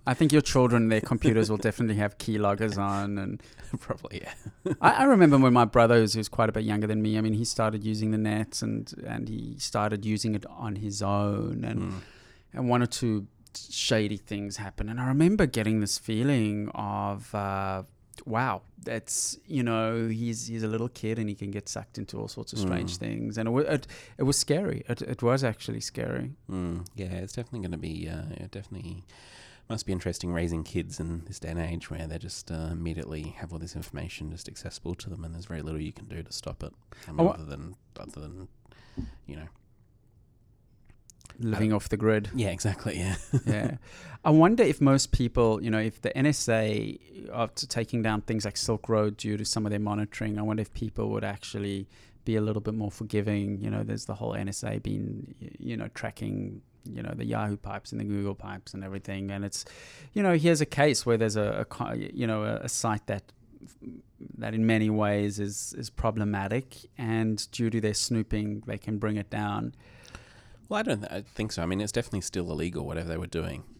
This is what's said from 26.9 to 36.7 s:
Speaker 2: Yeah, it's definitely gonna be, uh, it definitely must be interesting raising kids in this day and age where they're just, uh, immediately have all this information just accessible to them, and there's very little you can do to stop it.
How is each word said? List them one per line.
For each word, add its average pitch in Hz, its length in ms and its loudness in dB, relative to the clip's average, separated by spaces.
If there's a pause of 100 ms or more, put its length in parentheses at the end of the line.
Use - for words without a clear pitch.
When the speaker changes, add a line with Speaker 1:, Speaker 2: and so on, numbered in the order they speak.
Speaker 2:
Yeah, 98 120 -6
it's 92 260 -8
definitely 117 280 -8
gonna 85 160 -4
be, 80 320 -6
uh, 80 220 -6
it - 200 -12
definitely 90 540 -12 (640)
must 113 160 -6
be 98 80 -2
interesting 87 400 -4
raising 82 300 0
kids 80 360 -6
in 82 260 -6
this - 140 -12
day 82 100 -8
and 82 100 -4
age 82 320 -4
where 78 160 -8
they're 82 120 -6
just, 98 320 -12
uh, 80 200 -4
immediately 78 680 -6
have 85 140 -10
all 82 60 -8
this 85 160 -10
information - 560 -10
just 82 160 -12
accessible - 480 -10
to - 140 -12
them, 82 140 -10
and 82 100 -8
there's 85 120 -10
very - 160 -8
little 78 200 -6
you 76 120 -8
can - 120 -16
do 95 180 -10
to - 100 -16
stop - 300 -10
it. 73 100 -10 (340)